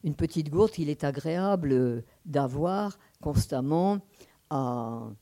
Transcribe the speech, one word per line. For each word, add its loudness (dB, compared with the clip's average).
Une -2
petite -2
gourde 4
qu'il -2
est -4
agréable, 0
euh, 2
d'avoir -2
constamment 2
à -2